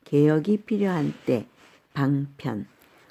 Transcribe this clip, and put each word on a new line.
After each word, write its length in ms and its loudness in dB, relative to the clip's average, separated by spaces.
개혁이 580 2
필요한 500 -2
때, 200 -2
방편. 720 -4